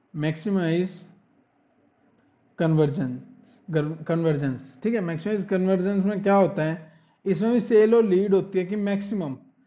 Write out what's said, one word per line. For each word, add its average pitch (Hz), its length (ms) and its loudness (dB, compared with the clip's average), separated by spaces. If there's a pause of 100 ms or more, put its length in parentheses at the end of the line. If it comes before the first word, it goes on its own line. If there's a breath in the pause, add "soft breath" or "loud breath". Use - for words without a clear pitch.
(140)
मैक्सिमाइज 170 880 -2 (1600)
कन्वर्जन, 147 600 0 (500 soft breath)
गर-, 160 340 -4
कन्वर्जन्स, 147 680 -2 (100)
ठीक 226 100 -2
है। 220 80 -2
मैक्सिमाइज 175 420 -4
कन्वर्जन्स 190 640 0
में 202 180 -2
क्या 202 120 4
होता 170 280 2
है, 160 280 -6 (340 loud breath)
इसमें 196 260 0
भी 247 80 2
सेल 220 360 4
और 226 80 6
लीड 190 300 2
होती 185 260 0
है 180 60 0
कि 202 100 -6
मैक्सिमम, 202 640 -4 (300 soft breath)